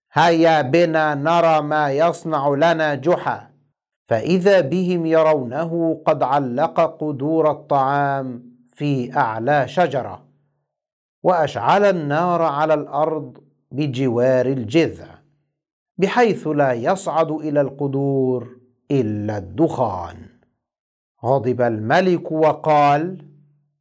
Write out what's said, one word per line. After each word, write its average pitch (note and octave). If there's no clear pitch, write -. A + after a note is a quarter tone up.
"هيا D#3+
بنا D#3
نرى D#3+
ما D3
يصنع D3+
لنا D#3
جحا." C3
فإذا F3+
بهم F3
يرونه D#3+
قد D#3
علق C#3
قدور D3+
الطعام C#3
في C#3
أعلى B2
شجرة، B2+
وأشعل D#3+
النار E3+
على D#3
الأرض D3
بجوار B2+
الجذع، B2
بحيث F#3
لا C#3+
يصعد D#3
إلى D3+
القدور C3+
إلا G#2
الدخان. F#2+
غضب B2
الملك C#3+
وقال: D3+